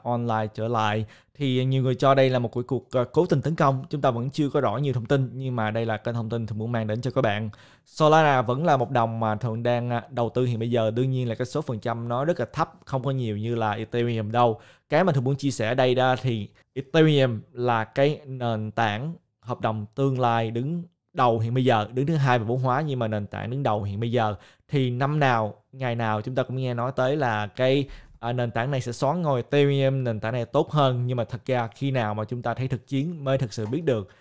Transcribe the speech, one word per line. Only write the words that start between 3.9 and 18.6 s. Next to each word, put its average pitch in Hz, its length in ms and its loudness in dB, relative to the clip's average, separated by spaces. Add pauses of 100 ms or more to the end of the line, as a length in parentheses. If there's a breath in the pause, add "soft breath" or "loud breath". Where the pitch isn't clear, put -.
ta 135 100 2
vẫn 117 180 -2
chưa 143 200 0
có 143 120 0
rõ 110 160 2
nhiều 139 160 0
thông 117 120 -4
tin, 135 280 2
nhưng 127 220 -6
mà 107 160 -2
đây 113 140 -2
là 110 120 -2
kênh 117 180 -4
thông 113 140 -4
tin 117 180 -4
Thuận 107 120 -6
muốn 113 120 -4
mang 113 160 -2
đến 110 140 -2
cho 123 100 -4
các 131 100 0
bạn. 110 280 0 (360 loud breath)
Solana 151 560 4
vẫn 123 240 0
là 151 120 4
một 123 140 0
đồng 117 280 0
mà 107 160 0
Thuận 113 280 -4
đang, 120 260 0
à, 120 200 -2
đầu 120 200 -2
tư 127 160 0
hiện 117 140 -2
bây 117 120 -2
giờ. 113 200 2
Đương 127 200 0
nhiên 127 180 -2
là 113 60 -4
cái 127 100 -4
số 143 160 -4
phần 117 180 -6
trăm 117 280 -4
nó 120 180 -2
rất 170 140 -2
là 123 140 -2
thấp, 160 200 -4 (120)
không 131 180 -4
có 139 80 -2
nhiều 117 260 -2
như 117 180 -2
là 110 160 0
Ethereum 113 600 -2
đâu. 117 280 2 (300 loud breath)
Cái 156 140 4
mà 185 100 4
Thuận 127 120 2
muốn 139 100 2
chia 139 160 -2
sẻ 113 160 -2
ở 117 60 0
đây 127 220 4
đó 127 260 4
thì 113 280 -2 (240 soft breath)
Ethereum 135 680 4 (100)
là 120 320 0
cái 143 420 0
nền 120 460 -4